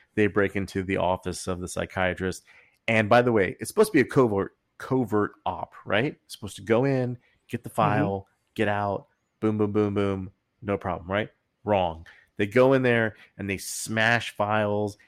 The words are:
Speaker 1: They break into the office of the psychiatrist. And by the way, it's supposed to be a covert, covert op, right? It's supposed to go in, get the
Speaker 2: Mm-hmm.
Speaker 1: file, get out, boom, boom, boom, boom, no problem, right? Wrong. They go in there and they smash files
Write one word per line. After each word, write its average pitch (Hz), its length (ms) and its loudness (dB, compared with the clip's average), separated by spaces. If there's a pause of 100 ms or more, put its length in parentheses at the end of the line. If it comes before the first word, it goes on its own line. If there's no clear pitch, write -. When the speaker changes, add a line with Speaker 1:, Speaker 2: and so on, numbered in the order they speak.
(160)
Speaker 1:
They 107 120 4
break 98 280 0
into 95 280 -4
the 95 140 -2
office 90 500 -2
of 90 120 -4
the 90 80 -8
psychiatrist. 90 760 -4 (440)
And 110 220 2
by 120 120 6
the 123 120 2
way, 98 260 2
it's 117 100 -10
supposed 214 220 2
to - 20 0
be 151 80 6
a - 40 2
covert, 107 500 2 (220)
covert 107 560 -2 (120)
op, 87 280 -8 (120)
right? 117 400 0
It's - 80 -20
supposed - 240 -14
to 101 40 -16
go 110 240 2
in, 127 320 -2 (320)
get 117 140 -8
the 113 60 -16
Speaker 2:
Mm-hmm. - 60 -20
Speaker 1:
file, 104 520 0 (280)
get 107 140 0
out, 101 380 -4 (340)
boom, 107 160 0
boom, 104 160 0
boom, 104 200 2
boom, 98 380 -2 (300)
no 101 160 -2
problem, 87 340 -8
right? 107 180 -2 (360)
Wrong. 90 400 0 (320)
They 104 100 0
go 127 260 4
in 131 100 4
there 117 320 2 (220)
and 98 120 -6
they 95 80 -4
smash 110 760 -2
files 104 640 -2 (100)